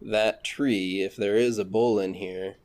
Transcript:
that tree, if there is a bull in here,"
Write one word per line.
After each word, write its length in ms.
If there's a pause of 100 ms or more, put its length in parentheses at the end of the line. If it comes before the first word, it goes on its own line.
that 420
tree, 600
if 120
there 200
is 240
a 60
bull 340
in 160
here," 500